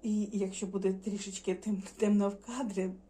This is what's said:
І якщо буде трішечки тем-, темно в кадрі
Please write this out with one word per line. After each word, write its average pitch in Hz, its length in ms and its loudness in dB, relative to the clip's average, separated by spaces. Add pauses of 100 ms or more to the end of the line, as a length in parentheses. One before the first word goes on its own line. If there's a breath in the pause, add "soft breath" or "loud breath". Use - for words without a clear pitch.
І 208 300 2
якщо 196 340 -2
буде 190 260 2
трішечки 196 600 -4
тем-, 196 280 -2 (140)
темно 208 320 6
в 202 180 -6
кадрі 202 440 -2 (200)